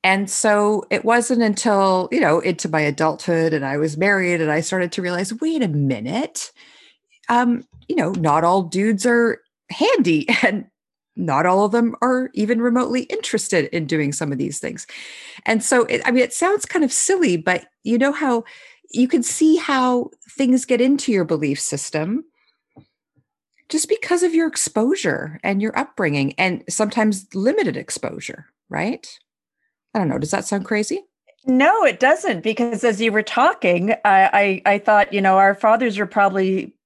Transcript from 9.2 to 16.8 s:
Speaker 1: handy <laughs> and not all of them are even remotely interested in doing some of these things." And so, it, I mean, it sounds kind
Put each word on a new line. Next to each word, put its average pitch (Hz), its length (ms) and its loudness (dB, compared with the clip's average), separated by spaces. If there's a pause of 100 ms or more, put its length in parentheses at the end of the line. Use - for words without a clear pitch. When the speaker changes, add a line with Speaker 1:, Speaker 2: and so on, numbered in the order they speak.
Speaker 1:
handy 233 640 0
<laughs> - 80 0
and 196 220 0 (500)
not 160 300 0
all 190 220 4
of 196 60 -2
them 233 280 0
are 254 320 0
even 226 300 0
remotely 247 400 0
interested 214 640 -2
in 160 200 -6
doing 147 260 -2
some 147 200 -6
of 135 60 -6
these 143 200 -6
things." - 280 -10 (580)
And 220 180 0
so, 254 220 2
it, - 200 -4
I 254 60 0
mean, 247 140 4
it - 80 -6
sounds 392 320 0
kind 320 200 0